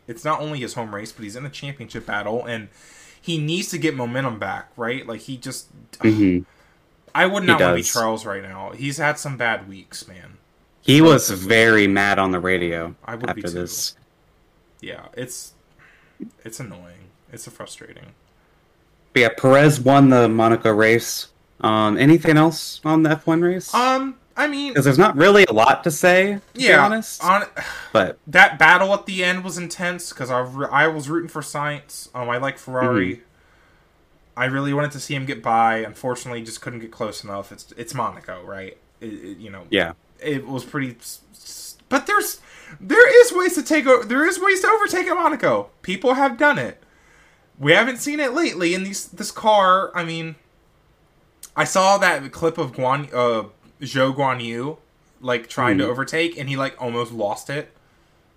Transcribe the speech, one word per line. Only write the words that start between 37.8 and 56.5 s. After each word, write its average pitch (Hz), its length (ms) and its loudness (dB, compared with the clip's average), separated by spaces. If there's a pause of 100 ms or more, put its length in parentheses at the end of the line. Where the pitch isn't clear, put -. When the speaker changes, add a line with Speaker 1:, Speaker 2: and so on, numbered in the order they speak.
Speaker 1:
Monaco, 92 500 -8
right? 95 320 -16 (240)
It, 117 60 -16
it, 101 320 -14
you 104 140 -18
know, 92 180 -20
Speaker 2:
Yeah. 87 240 -2 (260)
Speaker 1:
it 139 280 -8
was 127 180 -10
pretty 131 340 -8
s-, - 200 -18 (120)
s-, - 460 -20 (120)
but 269 180 -2
there's, - 340 -4 (400)
there 480 400 8
is 466 120 6
ways 359 200 0
to 302 80 -2
take 302 240 0
o-, 262 160 4
there 247 240 0
is 359 140 -2
ways 381 220 0
to 440 60 2
overtake 415 380 0
at 359 100 -2
Monaco. 185 540 0 (140)
People 220 320 0
have 269 240 0
done 294 180 2
it. 113 240 -8 (800)
We 143 140 2
haven't 233 240 2
seen 294 220 -6
it 262 140 -2
lately 185 400 -2
in 190 100 -4
these, 202 260 -10
this - 200 -12
car. 190 640 2
I 175 80 -4
mean, 165 320 -10 (1200)
I 151 100 0
saw 196 340 2
that 151 320 0
clip 165 260 -4
of 143 140 -6
Guan, 131 420 -4
uh, 113 360 -2 (320)
Zhou 131 340 -2
Guanyu, 127 640 -6 (440)
like, 123 260 -4
trying 123 300 0
to 135 60 0
Speaker 2:
Mm-hmm. 127 80 -2
Speaker 1:
overtake, 156 480 -4
and 135 100 -8
he, 139 60 -6